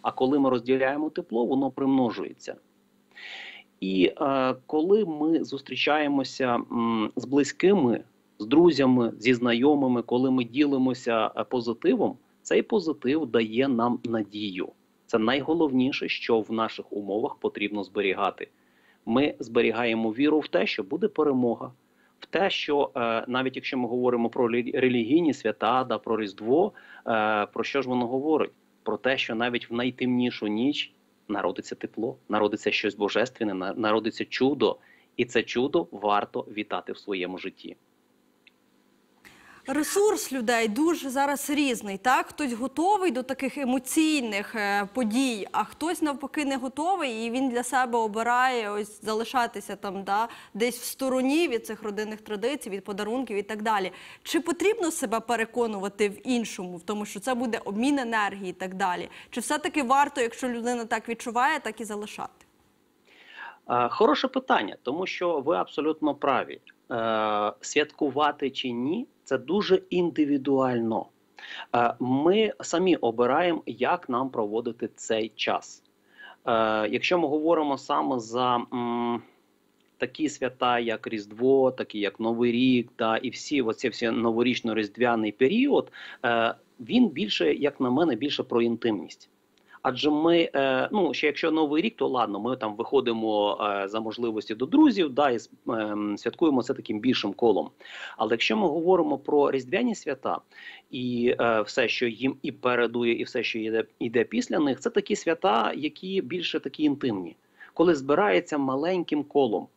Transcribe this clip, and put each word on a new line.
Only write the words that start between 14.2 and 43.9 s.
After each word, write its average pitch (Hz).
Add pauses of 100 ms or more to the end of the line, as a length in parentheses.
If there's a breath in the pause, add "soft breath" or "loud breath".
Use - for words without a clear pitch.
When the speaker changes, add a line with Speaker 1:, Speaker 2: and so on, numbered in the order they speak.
Speaker 1:
Це 117
найголовніше, 135
що -
в 107
наших 110
умовах 104
потрібно 104
зберігати. 98 (580 soft breath)
Ми 131
зберігаємо 113
віру 147
в -
те, 190
що 113
буде 180
перемога, 131 (480 soft breath)
в -
те, 185
що, 147
е, 117
навіть 131
якщо 135
ми 123
говоримо 120
про 120
релі-, 120
релігійні 127
свята, 113
да, 117
про 110
Різдво, 113 (340 loud breath)
е, 107
про 117
що 139
ж 127
воно 123
говорить? 135 (300)
Про 107
те, 127
що -
навіть 120
в 117
найтемнішу 123
ніч 117 (360)
народиться 95
тепло, 123 (120)
народиться 107
щось 104
божественне, 104
на-, 92
народиться 110
чудо, 127 (380 soft breath)
і 120
це 120
чудо 143
варто 104 (100)
вітати 101
в -
своєму 92
житті. - (1900 loud breath)
Speaker 2:
Ресурс 311
людей 233
дуже 269
зараз 277
різний, 226
так? 262
Хтось 277
готовий 330
до 247
таких 262
емоційних, 262